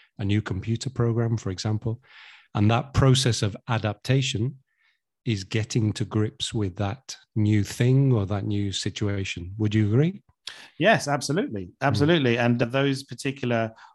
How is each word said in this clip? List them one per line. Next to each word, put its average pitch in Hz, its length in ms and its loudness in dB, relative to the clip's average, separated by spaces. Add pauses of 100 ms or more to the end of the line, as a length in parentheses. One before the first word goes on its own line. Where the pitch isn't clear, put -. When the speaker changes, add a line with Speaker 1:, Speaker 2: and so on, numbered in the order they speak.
(200)
Speaker 1:
a 104 60 -4
new 101 160 2
computer 110 480 -4
program, 117 480 0
for 98 140 -6
example. 110 500 -4 (520)
And 104 160 4
that 120 240 0
process 131 480 4
of 101 140 -2 (140)
adaptation 117 880 -2 (640)
is 101 200 -2
getting 107 500 -2
to 107 120 -6
grips - 480 -4
with 101 220 -4
that - 400 -8 (200)
new 107 280 2
thing 131 480 2
or 104 140 2
that 101 200 -4
new 101 260 -2
situation. 98 840 -6
Would 107 160 0
you 107 140 4
agree? 156 340 2 (560)
Speaker 2:
Yes, 175 300 2
absolutely. 139 580 -2
Speaker 1:
Mm. 90 60 -16 (100)
Speaker 2:
Absolutely. 139 560 4
And 120 220 2
those 135 440 0
particular 120 680 -4 (240)